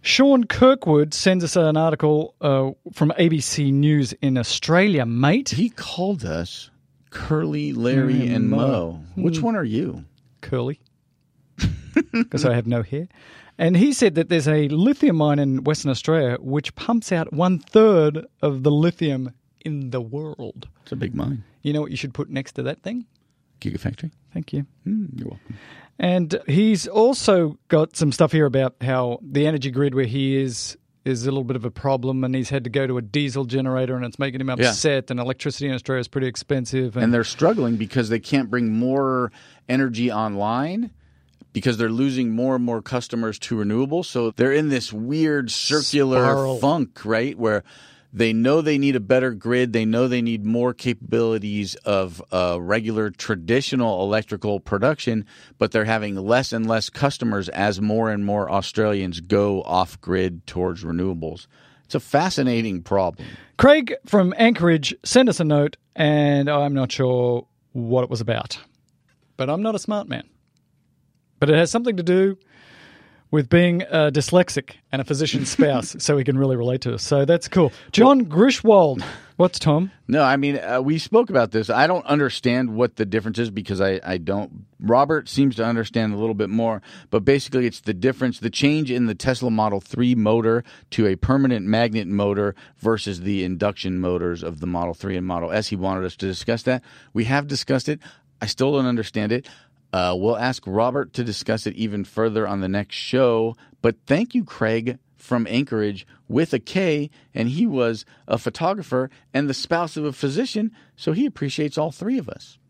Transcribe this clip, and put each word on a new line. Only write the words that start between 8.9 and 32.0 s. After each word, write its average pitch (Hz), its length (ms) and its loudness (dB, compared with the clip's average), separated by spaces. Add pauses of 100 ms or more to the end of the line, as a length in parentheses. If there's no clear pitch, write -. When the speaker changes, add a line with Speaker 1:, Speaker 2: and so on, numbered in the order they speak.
Speaker 2:
Moe. 185 80 -4
Which 165 140 0
Speaker 1:
Hmm. 160 80 -2
Speaker 2:
one 226 100 0
are 180 80 -2
you? 113 420 -4 (360)
Speaker 1:
Curly. 127 380 -6 (800)
<laughs> - 20 -20 (680)
'Cause 147 160 -2
I 123 100 4
have 113 120 -2
no 120 140 0
hair. 147 260 -6 (500)
And 170 200 4
he 269 160 4
said 196 220 2
that 165 140 0
there's 160 180 2
a 151 220 2
lithium 196 480 2
mine 147 220 4
in 135 240 0
Western 151 280 0
Australia 131 480 0
which 139 360 -4
pumps - 360 -2
out 165 200 -2
one-third 175 960 4 (160)
of 135 220 0
the 147 80 6
lithium 147 600 0 (320)
in 139 280 -6
the 123 100 -4
world. 135 680 -12 (160)
Speaker 2:
It's - 80 -14
a - 40 -6
big - 180 -6
mine. 123 300 -4 (180)
Speaker 1:
You 147 120 -4
know 151 80 -2
what 147 100 -6
you 127 60 -8
should 131 160 -10
put 143 160 -8
next 135 240 -8
to 131 100 -8
that 135 180 -6
thing? 233 240 -8 (540)
Speaker 2:
Gigafactory. 104 520 -8 (220)
Speaker 1:
Thank 170 200 -10
you. 143 120 -4 (220)
Speaker 2:
Mm, 202 220 -4 (100)
you're - 100 -10
welcome. - 260 -16 (440)
Speaker 1:
And 180 480 0
he's 196 400 2
also 208 800 4
got 160 280 2
some 151 160 2
stuff 156 200 4
here 156 160 4
about 131 340 0
how 123 400 -2
the 143 240 0
energy 143 240 -2
grid 135 240 0
where 131 120 0
he 135 320 -2
is 131 400 -4 (260)
is 123 220 -4
a 135 60 0
little 135 120 -2
bit 123 120 -4
of 117 100 -6
a 120 60 -4
problem, 131 520 -2